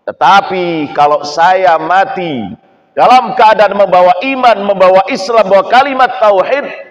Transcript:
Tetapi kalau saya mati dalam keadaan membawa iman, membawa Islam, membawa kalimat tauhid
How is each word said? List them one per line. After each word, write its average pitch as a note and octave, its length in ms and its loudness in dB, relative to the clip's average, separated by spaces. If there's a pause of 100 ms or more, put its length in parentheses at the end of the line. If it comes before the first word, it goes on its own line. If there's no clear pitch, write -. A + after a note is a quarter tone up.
Tetapi E3+ 960 -2
kalau D3 240 2
saya E3+ 560 0
mati E3 800 -4 (340)
dalam G#3+ 460 2
keadaan G#3 400 2
membawa F3+ 420 2
iman, B3+ 460 0
membawa F#3+ 420 2
Islam, A3+ 400 -2
membawa F#3+ 240 2
kalimat C4 480 2
tauhid G#3+ 460 0 (240)